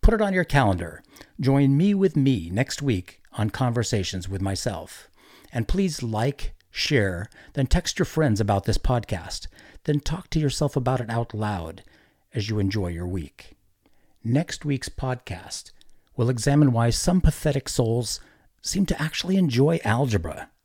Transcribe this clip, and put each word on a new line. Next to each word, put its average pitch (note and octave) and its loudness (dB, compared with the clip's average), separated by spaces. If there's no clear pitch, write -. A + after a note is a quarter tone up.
Put A3 8
it A3 2
on G3 0
your F3+ 2
calendar. G2+ 2
Join C#3 4
me G3 4
with F#3+ 2
me B2+ 2
next A#2 -4
week A2 -4
on G#2+ -2
Conversations A2 -2
with F#2+ -6
Myself. F#2+ -6
And A#2 -2
please F#3 0
like, A#2 -2
share, G2 0
then C3+ 0
text - 0
your - 2
friends B2 2
about G2+ 2
this G#2+ 0
podcast. - -4
Then D3 0
talk - -6
to E3 0
yourself D3 0
about B2+ 0
it A2 -8
out A#2 -4
loud G#2 -6
as G#2 -4
you A2 -2
enjoy G2 0
your E2+ -6
week. F2 -8
Next C3 -2
week's C#3 -4
podcast - -8
will B2 2
examine C#3 4
why A#2 4
some F3 2
pathetic D3 2
souls A#2 -2
seem F#3 -2
to - -2
actually F3 -2
enjoy D#3 2
algebra A2 -2